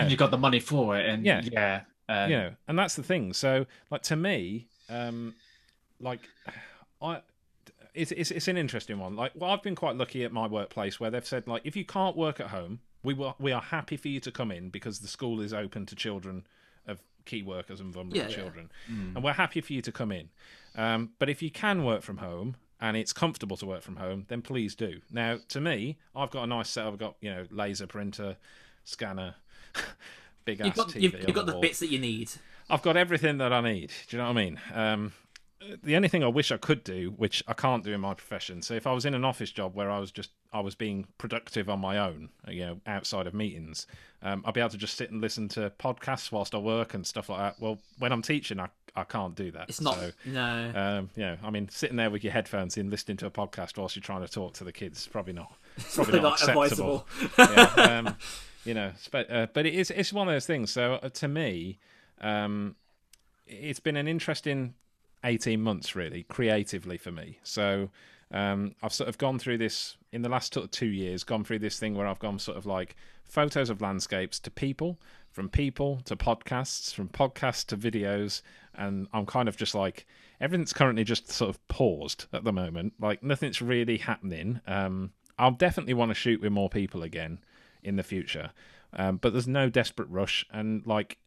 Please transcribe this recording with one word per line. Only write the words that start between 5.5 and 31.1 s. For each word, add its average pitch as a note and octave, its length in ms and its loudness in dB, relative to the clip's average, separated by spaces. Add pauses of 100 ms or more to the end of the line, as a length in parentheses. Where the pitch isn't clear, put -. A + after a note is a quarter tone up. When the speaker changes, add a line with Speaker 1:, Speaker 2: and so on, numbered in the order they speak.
Speaker 1:
like, B2 180 -6 (840)
I, D#3+ 200 -4 (720)
it's, D#3+ 180 -2
it's, E3+ 200 -2
it's - 180 -4
an F3+ 80 2
interesting A#2 420 -2
one. F#2+ 160 -6
Like, B2 180 -2
well, F3 180 -2
I've G3+ 120 0
been G3 120 -2
quite C#3+ 200 0
lucky B2+ 300 -2
at A2+ 80 -4
my A2+ 120 -2
workplace G#2 540 -4
where A2+ 100 -2
they've A#2+ 160 -4
said, B2 220 -6
like, A#2 160 -4
"If D3+ 140 -6
you F#3 80 -2
can't F#3+ 320 0
work D#3 240 0
at F#2+ 60 -6
home, F#2+ 340 -8 (220)
we C#3 100 0
will, C3+ 260 -4
we C#3 140 0
are A#2 80 0
happy D#3 340 -4
for D3 140 -6
you C#3 100 -4
to B2 120 -8
come A2+ 200 -4
in F2+ 180 -8
because G2+ 300 -8
the G#2 80 -14
school A#2 320 -4
is G#2 140 -4
open G#2 320 -6
to - 100 -14
children F#2+ 500 -6 (400)
of G2+ 160 -10 (220)
key G#2+ 180 -8
workers F#2+ 380 -8
and F#2+ 140 -10
vulnerable F#2 240 -4
Speaker 3:
Yeah, C3 100 0
yeah. A3+ 80 -8
Speaker 1:
children, F#2+ 340 -10 (220)
Speaker 2:
Mm. F#2+ 240 -8
Speaker 1:
and B2+ 80 -4
we're C#3+ 80 2
happy E3 300 0
for - 100 -8
you C3 120 -2
to A2+ 100 -6
come A2 180 -4
in. E2 160 -6 (480)
Um, A2+ 440 0
but C3+ 100 2
if C#3+ 120 -2
you D#3+ 80 -2
can F#3+ 360 2
work A2 160 2
from G2 160 -10
home F#2+ 400 -6 (240)
and A2 160 2
it's A2 160 -2
comfortable A2+ 420 -2
to G2+ 100 -8
work F#2 160 -6
from F#2 140 -12
home, F#2+ 320 -6
then A#2+ 140 -6
please A#2 340 -2
do." F2 240 -6 (100)
Now, A#2 380 -2
to C#3 140 -4
me, D3 360 -2 (160)
I've C3+ 180 -4
got B2+ 120 -4
a A#2 40 -2
nice A#2 220 -2
setup. A2 240 -4
I've G2+ 60 -10
got, G#2+ 220 -6
you G#2 100 -6
know, F2+ 180 -8
laser G2+ 380 -4
printer, G2+ 480 -6 (480)
scanner, F#2+ 520 -8 (380)
<laughs> - 720 -12
big G#3 140 -4
Speaker 3:
You've G#3 80 0
Speaker 1:
ass F#3 80 2
Speaker 3:
got, A3 140 2
Speaker 1:
T - 100 -6
V F#3+ 60 6
Speaker 3:
you've, F3+ 100 4